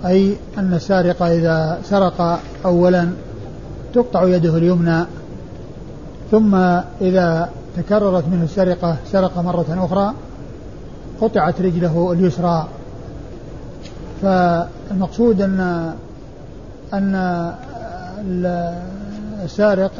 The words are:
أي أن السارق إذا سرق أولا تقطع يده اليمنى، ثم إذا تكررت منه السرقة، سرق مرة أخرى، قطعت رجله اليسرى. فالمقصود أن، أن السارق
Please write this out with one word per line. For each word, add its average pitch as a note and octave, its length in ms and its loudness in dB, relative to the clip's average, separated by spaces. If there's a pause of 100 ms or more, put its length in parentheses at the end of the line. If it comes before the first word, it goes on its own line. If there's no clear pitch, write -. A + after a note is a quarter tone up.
أي G3 300 4 (220)
أن F#3+ 160 2
السارق F3 500 2
إذا E3 600 2
سرق F3 560 2 (260)
أولا F3 440 4 (840)
تقطع A#3 300 4
يده E3+ 340 4
اليمنى، E3+ 480 4 (1300)
ثم G#3+ 240 6 (460)
إذا F3 480 4 (280)
تكررت F#3 500 2
منه F3 160 2
السرقة، F3 540 0 (140)
سرق F#3 280 2
مرة F3 300 0
أخرى، F#3+ 440 0 (1080)
قطعت F#3 400 2
رجله F3 500 2
اليسرى. E3+ 560 2 (1500)
فالمقصود F#3+ 1200 2
أن، F3+ 520 0 (1000)
أن G3 220 0 (2250)
السارق G3 560 2